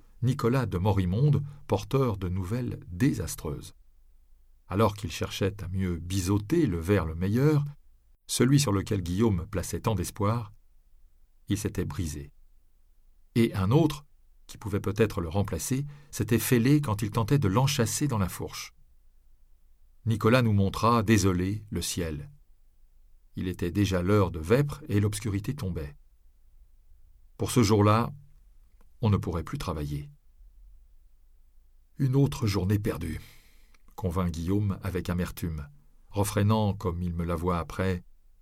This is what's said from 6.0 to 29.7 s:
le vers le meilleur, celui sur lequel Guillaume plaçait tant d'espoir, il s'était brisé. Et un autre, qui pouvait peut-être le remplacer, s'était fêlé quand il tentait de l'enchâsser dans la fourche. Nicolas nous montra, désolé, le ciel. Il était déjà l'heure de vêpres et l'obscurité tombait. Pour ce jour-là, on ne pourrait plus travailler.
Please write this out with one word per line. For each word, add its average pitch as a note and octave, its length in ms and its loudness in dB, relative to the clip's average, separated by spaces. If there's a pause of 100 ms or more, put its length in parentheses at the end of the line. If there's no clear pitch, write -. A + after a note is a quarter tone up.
le F2 120 0
vers E2+ 280 2
le D#2+ 80 -6
meilleur, B2+ 500 2 (600)
celui C3+ 340 4
sur C#3+ 100 0
lequel G2 320 0
Guillaume F2+ 440 0
plaçait F2 340 -4
tant A2+ 140 0
d'espoir, G#2 580 -2 (960)
il G2+ 80 0
s'était F#2+ 300 -4
brisé. D2 460 -6 (1000)
Et A2+ 200 4
un F#2+ 160 0
autre, D3 340 2 (420)
qui - 120 -18
pouvait G2 220 -4
peut-être G2 400 0
le E2 80 -4
remplacer, A2+ 580 -2 (240)
s'était A2+ 280 0
fêlé C3 420 4
quand A2 200 -2
il G2+ 100 -2
tentait A#2+ 280 2
de G#2 100 2
l'enchâsser B2+ 600 2
dans A#2 100 -2
la F#2 100 0
fourche. - 460 -10 (1300)
Nicolas A2 380 4
nous A2+ 100 4
montra, G#2 500 2
désolé, G2 680 2
le F2+ 100 -4
ciel. D#2 500 -6 (1080)
Il F2+ 120 -4
était F2 220 -4
déjà F#2+ 320 2
l'heure G2 280 4
de D#2 100 -8
vêpres B2 480 0
et G2+ 120 2
l'obscurité G#2 540 -2
tombait. D#2+ 420 -6 (1400)
Pour G2 140 -2
ce B2 100 6
jour-là, G#2+ 500 4 (880)
on A2+ 80 2
ne G2+ 80 4
pourrait E2+ 280 -2
plus - 140 -8
travailler. D2 520 -6 (1900)